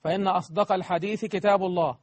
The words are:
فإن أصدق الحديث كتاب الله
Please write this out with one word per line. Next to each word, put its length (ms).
فإن 240
أصدق 440
الحديث 540
كتاب 380
الله 400